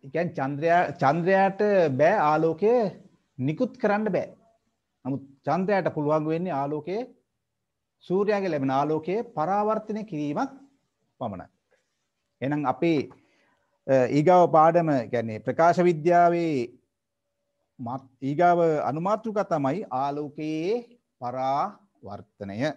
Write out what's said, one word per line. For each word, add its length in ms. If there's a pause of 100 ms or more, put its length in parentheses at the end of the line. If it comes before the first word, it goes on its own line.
ඒ 60
කියන්නේ 260
චන්ද්‍රයා, 460 (120)
චන්ද්‍රයාට 680 (300)
බෑ 280
ආලෝකය 520 (680)
නිකුත් 380
කරන්න 340
බෑ. 160 (800)
නමුත් 180 (180)
චන්ද්‍රයාට 520
පුළුවන් 340
වෙන්නේ 260
ආලෝකය 440 (1040)
සූර්යාගේ 480
ලැබෙන 200
ආලෝකය 440 (160)
පරාවර්තනය 720
කිරීමක් 480 (680)
පමණයි. 280 (920)
එහෙනම් 240
අපේ, 340 (880)
අ, 80 (120)
ඊගාව 420
පාඩම 400 (180)
කියන්නේ 320
ප්‍රකාශ 400
විද්‍යාවේ 760 (1200)
මත්-, 400
ඊගාව 400 (220)
අනුමාතෘකා 640
තමයි 340 (120)
ආලෝකයේ 840 (400)
පරාවර්තනය. 1400 (200)